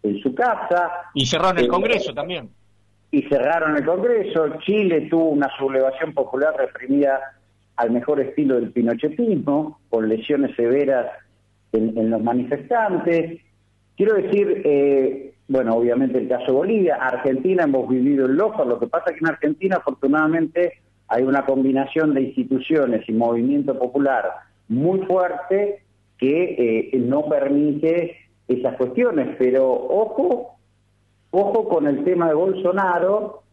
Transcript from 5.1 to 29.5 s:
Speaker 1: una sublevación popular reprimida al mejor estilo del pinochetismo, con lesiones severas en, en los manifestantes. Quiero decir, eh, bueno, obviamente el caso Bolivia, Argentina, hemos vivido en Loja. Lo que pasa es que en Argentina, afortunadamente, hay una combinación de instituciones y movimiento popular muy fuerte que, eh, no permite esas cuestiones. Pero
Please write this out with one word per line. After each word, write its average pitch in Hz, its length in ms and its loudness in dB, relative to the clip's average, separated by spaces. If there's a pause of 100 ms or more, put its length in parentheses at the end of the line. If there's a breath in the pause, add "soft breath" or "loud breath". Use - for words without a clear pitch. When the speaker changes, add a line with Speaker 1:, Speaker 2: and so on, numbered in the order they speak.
Speaker 1:
una 143 280 0
sublevación 135 560 -2
popular 143 440 0
reprimida 135 560 0 (640)
al 117 160 0
mejor 131 280 0
estilo 135 360 0
del 117 160 -2
pinochetismo, 151 1080 -2 (100)
con 110 180 0
lesiones 139 480 -2
severas 131 520 0 (640)
en, 110 260 0
en 110 120 0
los 113 120 -2
manifestantes. 165 1200 -2 (540)
Quiero 208 200 2
decir, 196 500 0
eh, 139 680 2 (140)
bueno, 120 280 0
obviamente 123 420 2
el 117 100 -2
caso 127 260 -2
Bolivia, 180 420 2
Argentina, 131 680 0
hemos 135 240 0
vivido 131 380 2
en 135 120 2
Loja. 214 280 0
Lo 120 140 0
que 117 80 -2
pasa - 200 -2
es 165 100 -6
que 160 80 -4
en 160 60 0
Argentina, 165 460 -2
afortunadamente, 156 1040 0 (280)
hay 117 160 0
una 135 220 0
combinación 135 680 0
de 135 80 2
instituciones 131 840 0
y 110 60 -4
movimiento 120 680 0
popular 127 460 0 (420)
muy 160 400 0
fuerte 190 760 0 (360)
que, 123 760 0
eh, 135 60 2
no 139 280 0
permite 147 920 0 (300)
esas 127 280 -2
cuestiones. 147 640 0
Pero 131 320 4